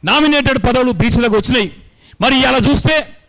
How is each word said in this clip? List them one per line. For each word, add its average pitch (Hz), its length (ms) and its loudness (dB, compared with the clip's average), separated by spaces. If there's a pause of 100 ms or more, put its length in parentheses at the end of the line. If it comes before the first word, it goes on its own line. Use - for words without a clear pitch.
నామినేటెడ్ 285 540 0
పదవులు 247 320 0
బీసీలకు 226 440 0
వచ్చినాయి. 214 360 -2 (500)
మరి 262 180 2
ఇలా 262 180 0 (120)
చూస్తే 311 380 0 (220)